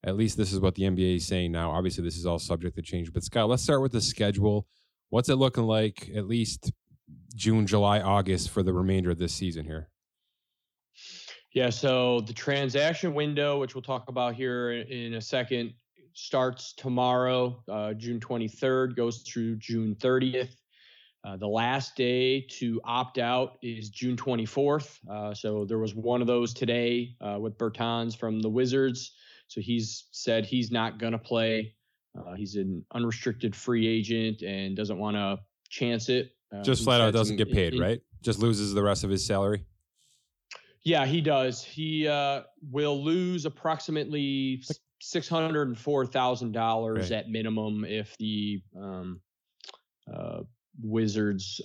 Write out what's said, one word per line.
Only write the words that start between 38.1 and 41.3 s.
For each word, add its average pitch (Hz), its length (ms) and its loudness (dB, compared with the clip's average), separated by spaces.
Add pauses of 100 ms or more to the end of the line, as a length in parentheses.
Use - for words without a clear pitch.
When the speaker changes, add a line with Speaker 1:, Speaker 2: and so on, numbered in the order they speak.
Speaker 1:
Just 104 180 0
loses 104 340 2
the 101 80 4
rest 101 220 2
of 98 80 0
his 95 120 2
salary? 101 400 2 (1200)
Speaker 2:
Yeah, 156 220 4
he 156 160 2
does. 131 420 2